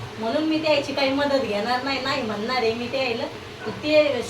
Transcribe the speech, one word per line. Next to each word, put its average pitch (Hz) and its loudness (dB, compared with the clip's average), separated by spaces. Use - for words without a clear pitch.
म्हणून 240 0
मी 311 2
त्याची 285 2
काही 269 2
मदत 277 2
घेणार 220 0
नाही. 269 -2
नाही 269 -2
म्हणणार 220 -2
आहे 226 2
मी 240 -4
त्याला. 262 -2
ते 302 4